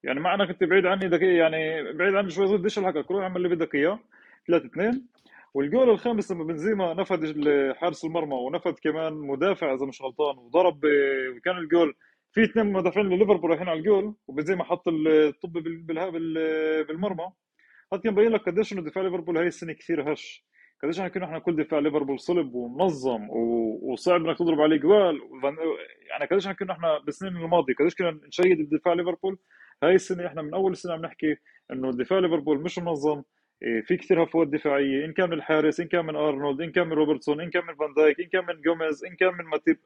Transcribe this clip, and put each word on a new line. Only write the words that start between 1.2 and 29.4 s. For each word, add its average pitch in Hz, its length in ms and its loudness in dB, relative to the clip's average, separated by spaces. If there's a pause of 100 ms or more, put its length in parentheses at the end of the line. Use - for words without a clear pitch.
يعني، 160 560 0
بعيد 185 220 0
عني 196 140 0
شوي، 190 280 2
بديش 202 220 -2
ألحقك، 175 320 -2
روح 196 120 -2
اعمل 185 140 -6
اللي 175 180 0
بدك 156 200 -4
إياه." 170 240 2 (480)
ثلاثة 165 180 2
اثنين. 233 420 -4 (460)
والجول 185 360 2
الخامس 214 420 0
لما 165 120 -6
بنزيما 170 500 -2
نفذ 175 300 -2
ال-، 143 540 0
حارس 165 280 -4
المرمى، 156 300 -4
ونفذ 147 380 -4
كمان 156 400 -4
مدافع 147 600 -2
إذا 131 120 -2
مش 135 160 -14
غلطان، 135 360 -2
وضرب، 151 480 2
آه، 135 520 2
وكان 180 200 -2
الجول 160 380 2 (360)
في 226 120 4
اثنين 220 220 2
مدافعين 190 440 0
لليفربول 185 400 4
رايحين 170 200 0
على 160 100 -2
الجول، 202 360 2 (120)
وبنزيما 151 360 -2
حط 175 240 -2
ال-، 156 200 0
الطب 156 460 4
بال-، 165 280 -8
بالها-، 165 280 -6
بال-، 160 760 -2
بالمرمى. 180 440 -6 (640)
هاد 190 60 -4
كان 220 160 -2
بيقول 226 180 4
لك 208 160 0
قديش 202 240 -2
إنه 185 80 -6
دفاع 160 220 -6
ليفربول 175 340 -4
هاي 175 100 0
السنة 165 260 -8
كثير 151 400 -4
هش، - 320 -12 (380)
قديش 165 160 -4
إحنا 180 100 -6
كنا، 180 160 -6
إحنا 156 140 -10
كل 175 160 -2
دفاع 151 240 0
ليفربول 143 400 -2
صلب 151 360 -2
ومنظم 123 760 -2
و-، 117 640 -2
وصعب 170 340 2
إنك 165 120 -2
تضرب 160 240 2
عليه 156 160 4
جوال. 165 440 4
وفان-، 135 360 -6 (520)
يعني، 131 220 -6
قديش 190 160 0
إحنا 190 100 -8
كنا، 185 160 -6
إحنا 160 260 0
بالسنين 175 380 -8
الماضية، 165 420 0
قديش 170 160 2
كنا 165 320 -2
نشيد 180 320 4
الدفاع 151 340 0
ليفربول. 180 460 -4 (440)